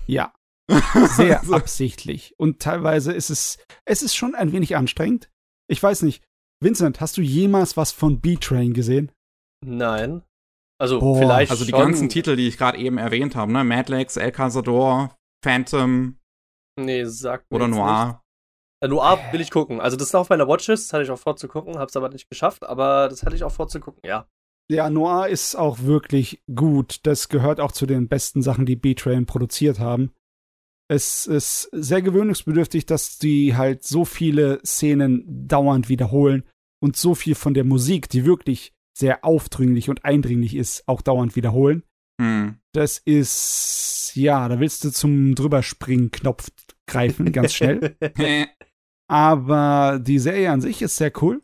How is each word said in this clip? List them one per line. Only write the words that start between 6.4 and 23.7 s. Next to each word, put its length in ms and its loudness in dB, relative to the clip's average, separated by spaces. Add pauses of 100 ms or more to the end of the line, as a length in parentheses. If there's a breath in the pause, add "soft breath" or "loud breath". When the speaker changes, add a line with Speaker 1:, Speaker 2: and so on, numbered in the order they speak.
Speaker 1:
Vincent, 380 2
hast 160 -6
du 40 0
jemals 540 2
was 160 0
von 300 0
B-Train 520 0
gesehen? 380 0 (540)
Speaker 3:
Nein. 560 -4 (600)
Also, 200 0
Speaker 1:
Boah. 180 4
Speaker 3:
vielleicht 320 4
Speaker 2:
Also 140 -2
die 60 -4
Speaker 3:
schon. 100 4
Speaker 2:
ganzen 260 2
Titel, 300 0
die 100 0
ich 100 -4
grad 180 0
eben 220 -2
erwähnt 380 -2
habe, 160 -2
ne? 140 0
Mad 260 0
Lex, 240 -4
El 160 -2
Cazador, 840 0 (260)
Phantom 760 0 (600)
Speaker 3:
Nee, 240 -4
sagt 480 -8
mir 60 -2
Speaker 2:
oder 80 2
Speaker 3:
jetzt 100 0
Speaker 2:
Noir. 300 0
Speaker 3:
nichts. 160 -8 (600)
Äh, 60 -2
Noir 320 2 (140)
will 80 -2
ich 100 -8
gucken. 300 -2
Also 160 -2
das 120 -6
ist 60 0
auf 140 2
meiner 180 4
Watchlist, 400 0
das 60 -8
hatte 100 -2
ich 60 -6
auch 100 -8
vor 160 -4
zu 140 -14
gucken, 280 -12
hab's 200 -8
aber 100 -4
nicht 220 -14
geschafft, 340 -4
aber 460 0
das 140 -10
hatte 120 -2
ich 80 -4
auch 80 -6
vor 160 -6
zu 140 -10